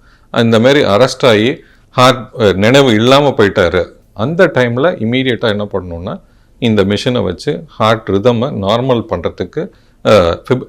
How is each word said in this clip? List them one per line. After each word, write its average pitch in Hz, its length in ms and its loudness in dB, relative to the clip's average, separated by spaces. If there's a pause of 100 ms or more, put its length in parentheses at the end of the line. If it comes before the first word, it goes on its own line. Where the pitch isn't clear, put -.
(300)
அந்த 113 300 2
மாதிரி 135 220 4
அரெஸ்ட் 110 440 0
ஆகி 117 380 0 (260)
ஹார்ட், 123 380 0 (100)
அஹ், 101 160 2
நினைவு 120 400 2
இல்லாம 131 340 2
போயிட்டாரு, 92 580 0 (280)
அந்த 165 320 0
டைம்ல 127 400 -2 (120)
இம்மீடியட்டா 123 500 -2
என்ன 104 160 -2
பண்ணணும்னா, 90 560 -10 (380)
இந்த 110 260 0
மிஷினை 104 380 -2
வச்சு 147 460 -8
ஹார்ட் 110 400 -2
ரிதமை 117 440 0
நார்மல் 117 560 -2
பண்றதுக்கு, 90 540 -8 (420)
அஹ், 92 400 4
fib-, 127 240 -4